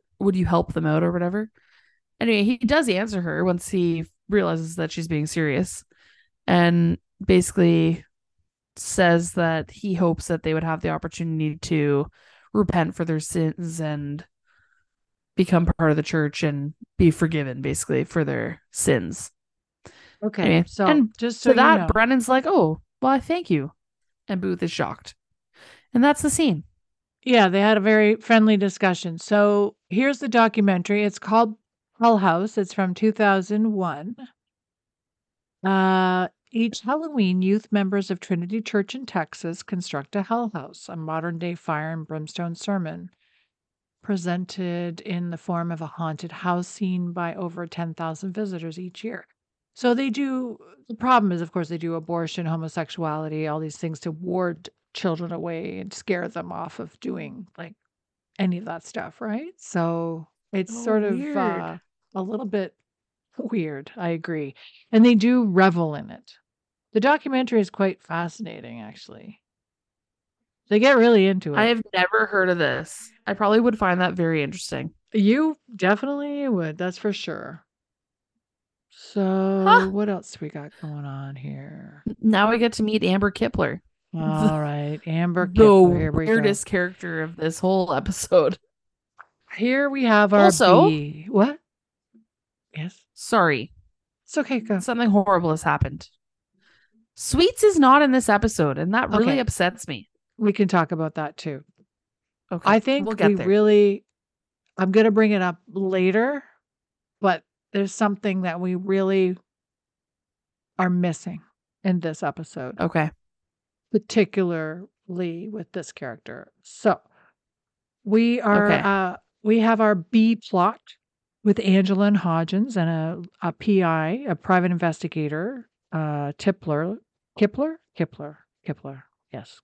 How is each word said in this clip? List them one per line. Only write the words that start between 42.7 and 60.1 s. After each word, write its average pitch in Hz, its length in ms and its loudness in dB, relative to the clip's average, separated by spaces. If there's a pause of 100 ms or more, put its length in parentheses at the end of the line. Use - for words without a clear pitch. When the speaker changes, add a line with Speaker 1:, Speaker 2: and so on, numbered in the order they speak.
Speaker 2:
presented 175 1000 -6
in 175 280 -6
the 170 80 -8
form 170 340 -6
of 160 100 -8
a 160 60 -8
haunted 160 440 -8
house 175 360 -4
seen 180 460 -4
by 170 220 -6
over 170 300 -8
ten 165 280 -8
thousand 165 400 -8
visitors 175 440 -8
each 180 260 -14
year. 240 220 -10 (500)
So 247 180 2
they 269 160 0
do, 254 500 -4 (300)
the 240 60 -12
problem 233 360 2
is, 170 100 -2
of 170 100 -8
course, 170 180 -4
they 170 100 -6
do 165 160 -4
abortion, 170 500 -6
homosexuality, 156 1040 -6
all 151 120 -4
these 156 180 -10
things 160 240 -8
to 170 100 -6
ward 175 580 -6 (240)
children 170 380 -4
away 170 480 -8
and 190 120 -12
scare 180 360 -4
them 175 240 -10
off 170 260 -12
of - 220 -16
doing, 175 480 -12 (100)
like, 175 160 -16 (640)
any 180 220 -2
of 214 60 -12
that - 200 -10
stuff, - 340 -12
right? 247 380 -8
So 165 720 -4 (240)